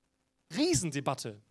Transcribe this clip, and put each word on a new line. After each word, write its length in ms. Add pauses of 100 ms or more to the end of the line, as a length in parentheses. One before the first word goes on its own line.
(560)
Riesendebatte 840 (100)